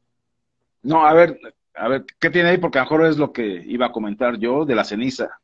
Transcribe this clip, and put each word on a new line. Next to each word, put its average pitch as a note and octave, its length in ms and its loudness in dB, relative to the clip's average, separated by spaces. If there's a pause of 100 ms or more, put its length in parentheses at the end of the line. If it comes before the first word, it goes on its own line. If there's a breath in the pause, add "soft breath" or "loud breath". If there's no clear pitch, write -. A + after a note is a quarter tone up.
(840)
No, D#3 200 2
a D3+ 80 6
ver, E3+ 260 6 (360)
a F2 120 -4
ver, C3 180 -2 (140)
¿qué D#3+ 100 0
tiene E3+ 200 2
ahí? F3+ 80 4
Porque E3 200 -2
a C3 40 2
lo B2+ 80 0
mejor D#3+ 160 2
es D#3 120 2
lo D3 140 -2
que G2 340 -6
iba A#2+ 200 -2
a A#2 80 -2
comentar A2 440 -4
yo B2 280 -2
de C3+ 100 -2
la G#2+ 80 2
ceniza. A#2+ 600 -6